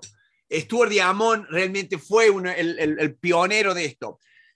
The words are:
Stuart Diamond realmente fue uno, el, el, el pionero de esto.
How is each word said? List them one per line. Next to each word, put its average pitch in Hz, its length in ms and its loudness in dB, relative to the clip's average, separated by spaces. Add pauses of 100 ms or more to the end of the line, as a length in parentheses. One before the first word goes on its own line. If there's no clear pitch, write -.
(520)
Stuart 214 380 0
Diamond 202 580 0
realmente 185 480 -4
fue 214 320 4
uno, 185 220 0
el, 170 280 -4
el, 151 220 -2
el 151 160 -2
pionero 185 560 0
de 175 140 -4
esto. 123 340 -12 (360)